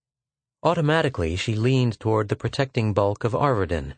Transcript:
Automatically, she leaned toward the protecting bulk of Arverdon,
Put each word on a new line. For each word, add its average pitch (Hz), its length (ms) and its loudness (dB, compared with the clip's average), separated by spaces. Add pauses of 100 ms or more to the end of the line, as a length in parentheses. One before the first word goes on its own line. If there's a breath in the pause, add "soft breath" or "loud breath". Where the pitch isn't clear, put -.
(640)
Automatically, 151 720 0
she 107 180 -2
leaned 120 460 2
toward 110 300 0
the - 40 0
protecting 113 600 -2
bulk 101 300 0
of 113 100 -2
Arverdon, 87 640 0